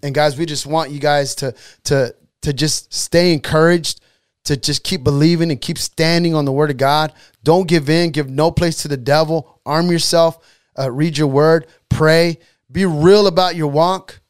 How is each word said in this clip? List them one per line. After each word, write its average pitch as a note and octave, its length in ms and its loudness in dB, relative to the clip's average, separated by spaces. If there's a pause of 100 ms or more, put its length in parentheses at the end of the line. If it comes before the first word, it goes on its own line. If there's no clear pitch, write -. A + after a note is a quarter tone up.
And, C#3+ 100 -6
guys, D3 240 0
we E3 80 -2
just D3+ 200 -8
want D3+ 260 -4
you C#3+ 80 -10
guys C#3+ 360 0
to, C3 200 -8 (300)
to, C3+ 280 0 (280)
to D3 120 -4
just D3 400 -4
stay F3 400 0
encouraged, D#3+ 680 0 (420)
to D3 140 -4
just - 260 -4
keep D3 220 -6
believing D#3+ 440 2
and C#3+ 100 -4
keep - 180 -8
standing E3 580 0
on D3+ 80 0
the C#3+ 80 -2
Word D3 180 0
of C3+ 80 -4
God. D3 360 0 (300)
Don't F3 240 4
give D3+ 220 0
in. E3 220 2
Give C#3+ 180 -4
no D3 220 0
place E3 300 -2
to D3+ 80 -8
the C#3 80 -4
devil. D3+ 680 -2
Arm D#3+ 240 0
yourself. E3 480 2 (400)
Uh, C3+ 140 -6
read D3+ 260 -2
your D3+ 100 0
Word. D3+ 380 2 (240)
Pray. E3 500 2 (300)
Be F3+ 160 -2
real F#3 400 4
about F3+ 300 0
your D#3 160 -4
walk. E3+ 480 -2 (100)